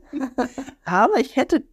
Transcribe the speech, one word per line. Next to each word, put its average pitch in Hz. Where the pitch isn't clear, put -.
<laughs> 285
Aber 214
ich -
hätte 294